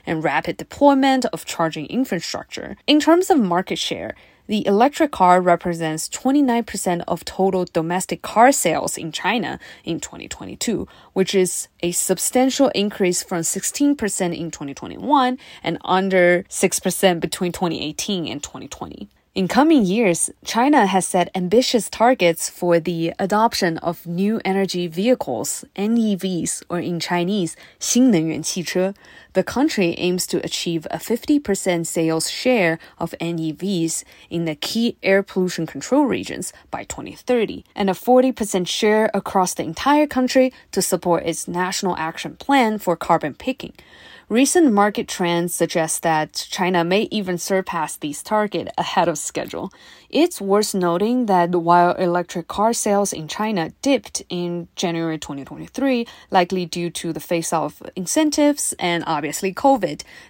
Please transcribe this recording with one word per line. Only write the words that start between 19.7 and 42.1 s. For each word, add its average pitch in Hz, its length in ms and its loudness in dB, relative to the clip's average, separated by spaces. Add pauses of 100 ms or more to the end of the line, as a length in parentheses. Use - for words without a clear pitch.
years, 185 460 2 (120)
China 247 440 4
has 185 180 2
set 175 300 0
ambitious 196 560 2
targets 214 580 2
for 175 300 0
the 165 400 -4
adoption 196 580 0
of - 300 -8
new 196 360 -2
energy 190 440 -2
vehicles, 160 760 -2 (120)
N 214 200 0
E 220 200 2
Vs, 180 540 -4
or 175 100 -4
in 165 200 -4
Chinese, 175 560 -2 (220)
新 254 320 4
能 165 160 4
源 156 160 -4
汽 175 220 -6
车. 185 320 -2 (380)
The 190 100 2
country 214 560 0
aims 180 260 0
to - 180 -4
achieve 165 460 -4
a - 80 -8
fifty 262 400 0
percent 185 480 0
sales 160 460 -2
share 190 480 2 (180)
of - 220 -6
N 170 180 -4
E 160 140 -2
Vs 165 520 -2 (280)
in 170 140 -2
the 156 100 -4
key - 480 -2
air 196 180 4
pollution 185 460 -2
control 269 380 0
regions - 460 -6 (200)
by - 140 -10
twenty - 280 -14
thirty, - 500 -2 (120)
and 196 160 0
a - 20 0
forty 254 380 4
percent 190 360 -2
share 214 460 2
across 190 400 0
the - 80 -6
entire 294 460 2
country 254 440 2 (200)
to 190 100 0
support 175 460 0
its 160 200 -6
national 180 500 -2
action 160 400 -8